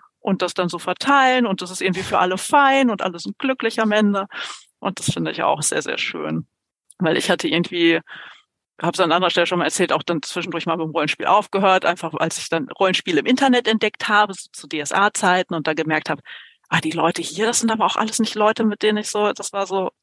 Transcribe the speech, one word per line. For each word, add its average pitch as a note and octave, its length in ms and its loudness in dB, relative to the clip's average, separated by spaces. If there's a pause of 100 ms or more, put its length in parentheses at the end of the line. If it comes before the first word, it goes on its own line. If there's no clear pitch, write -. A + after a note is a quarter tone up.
(180)
und F#3+ 240 -2
das F3+ 120 -2
dann F3+ 140 0
so E3+ 100 -6
verteilen B3+ 680 2
und F#3+ 160 -2
das F3+ 80 -10
ist F#3 100 -10
irgendwie F#3 220 -2
für - 160 0
alle F#3 200 2
fein C4+ 520 4
und G3+ 120 -4
alle F3 160 -4
sind G3+ 200 -10
glücklich C4 420 -2
am G#3+ 120 2
Ende. G3+ 340 2 (520)
Und - 200 -6
das - 140 -2
finde E3 180 -4
ich - 120 -4
auch - 200 2
sehr, D3+ 200 0
sehr - 160 -4
schön. D#2 480 -4 (520)
Weil D#3+ 180 0
ich - 140 -2
hatte E3+ 180 0
irgendwie, E3 520 0 (800)
hab's F3 200 -2
an E3 120 4
anderer F3 180 2
Stelle E3+ 160 2
schon F3+ 120 -2
mal D#3 80 0
erzählt, E3 260 0
auch D3+ 100 0
dann E3+ 200 -4
zwischendurch E3+ 440 -6
mal E3 100 -2
mit E3 100 -4
dem D#3+ 60 -8
Rollenspiel D3+ 340 -2
aufgehört, F#3+ 580 2
einfach E3 300 -2
als - 240 -2
ich - 100 -10
dann D#3+ 200 -4
Rollenspiel F#3 500 0
im B2+ 80 0
Internet B3+ 420 2
entdeckt G#3+ 400 -2
habe, G#3 260 4
so - 180 -16
zu - 140 -18
D-S-A-Zeiten F3+ 880 0
und D#3 120 -4
da D#3 80 0
gemerkt D#3 360 -2
habe, C#3+ 120 -4 (460)
ah, - 120 2
die D#3+ 100 -2
Leute E3+ 320 0
hier, F3 240 -2
das A#3 140 0
sind A3+ 100 0
aber G#3+ 140 0
auch F3 120 0
alles A3 220 -2
nicht A3 160 -2
Leute, G#3+ 300 2
mit G#3+ 180 0
denen G#3+ 160 2
ich G#3+ 120 -6
so, G#3 220 0
das - 200 -8
war G3 140 -2
so F#3+ 240 -2 (120)